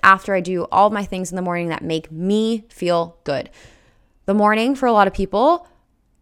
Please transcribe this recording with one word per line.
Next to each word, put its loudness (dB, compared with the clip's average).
after 4
I 0
do -4
all 4
my -6
things -8
in -8
the -6
morning -4
that -8
make -6
me -2
feel -4
good. -6
The -2
morning, 2
for -2
a 2
lot 6
of -2
people, 0